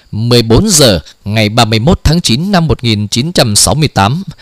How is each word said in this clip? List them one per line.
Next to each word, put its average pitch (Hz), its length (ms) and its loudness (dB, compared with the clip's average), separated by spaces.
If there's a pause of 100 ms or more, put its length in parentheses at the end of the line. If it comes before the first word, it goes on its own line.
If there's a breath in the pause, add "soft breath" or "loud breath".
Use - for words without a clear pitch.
(120)
Mười 117 300 0
bốn 131 280 2
giờ 127 300 2 (240 loud breath)
ngày 104 240 -2
ba 117 160 0
mươi 110 140 -2
mốt 147 260 0
tháng 160 160 2
chín 165 320 -2
năm 165 140 2
một 123 180 -2
nghìn 104 240 0
chín 151 240 -4
trăm 113 240 0
sáu 101 180 0
mươi 151 140 0
tám, 120 340 0 (200 loud breath)